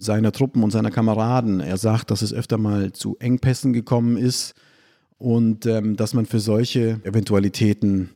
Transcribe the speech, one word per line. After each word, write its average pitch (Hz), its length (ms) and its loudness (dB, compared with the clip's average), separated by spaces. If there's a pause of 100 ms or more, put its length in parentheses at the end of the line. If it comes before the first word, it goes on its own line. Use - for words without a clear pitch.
seiner 107 320 2
Truppen 127 320 0
und 104 80 2
seiner 110 180 0
Kameraden. 113 680 0
Er 82 160 -4
sagt, 110 340 0
dass 104 120 -2
es 107 120 -4
öfter 117 240 -2
mal 104 320 0
zu - 300 -8
Engpässen 127 520 0
gekommen 117 440 0
ist 123 400 -2 (600)
und, 117 480 0
ähm, 107 280 0
dass 107 200 -4
man 113 120 2
für 113 140 0
solche 113 640 0
Eventualitäten 101 1120 0